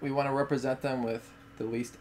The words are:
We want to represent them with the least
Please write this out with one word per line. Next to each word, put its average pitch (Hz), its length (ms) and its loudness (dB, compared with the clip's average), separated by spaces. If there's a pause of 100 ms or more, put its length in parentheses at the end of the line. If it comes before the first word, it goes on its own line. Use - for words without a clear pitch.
We 143 100 -2
want 139 200 2
to - 20 2
represent 135 480 2
them 131 220 0
with 113 280 -2 (280)
the 117 60 -4
least 117 360 -4